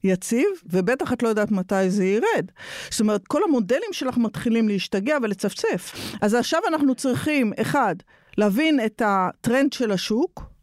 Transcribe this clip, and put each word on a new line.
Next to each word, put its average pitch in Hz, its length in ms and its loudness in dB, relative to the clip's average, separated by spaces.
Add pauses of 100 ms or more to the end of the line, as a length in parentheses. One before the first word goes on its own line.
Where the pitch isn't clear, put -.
יציב, 196 420 2 (200)
ובטח 240 480 0
את 247 100 -2
לא 233 60 2
יודעת 208 220 0
מתי 190 380 0
זה 190 160 0
ירד. 240 400 0 (460)
זאת - 100 -6
אומרת, 214 260 0
כל 294 200 0
המודלים 269 440 0
שלך 254 260 -4
מתחילים 226 500 0
להשתגע 208 560 -2
ולצפצף. 214 680 -4 (300)
אז 208 120 2
עכשיו 247 340 0
אנחנו 285 280 2
צריכים, 262 560 0 (100)
אחד, 220 340 2 (420)
להבין 247 480 4
את 214 200 -4
הטרנד 226 680 2
של 220 180 -2
השוק 220 520 -2 (200)